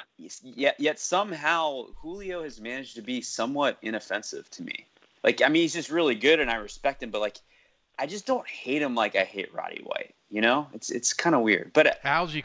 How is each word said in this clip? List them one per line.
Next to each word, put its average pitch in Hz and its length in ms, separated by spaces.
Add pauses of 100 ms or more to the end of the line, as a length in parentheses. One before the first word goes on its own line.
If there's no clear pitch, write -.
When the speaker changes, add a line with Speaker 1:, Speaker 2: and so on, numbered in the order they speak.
(180)
Speaker 1:
yet, 131 640
yet 147 200
somehow 160 840 (140)
Julio 180 460
has 127 160
managed 127 360
to 117 60
be 120 200
somewhat 131 600
inoffensive - 680
to - 120
me. - 220 (380)
Like, 123 180
I 123 80
mean, 160 120
he's 160 120
just 165 160
really 151 260
good, 143 240
and 131 100
I 117 60
respect 113 480
him, 113 80
but, 104 100
like, 104 160 (600)
I 139 100
just 190 180
don't 254 220
hate 143 340
him 135 140
like 107 200
I 95 80
hate 98 300
Roddy 50 300
White. - 320 (160)
You 107 100
know, 135 320
it's, - 160
it's - 240
kinda 160 260
weird. 107 340
But - 300
Speaker 2:
Algie 151 360
Speaker 1:
I - 60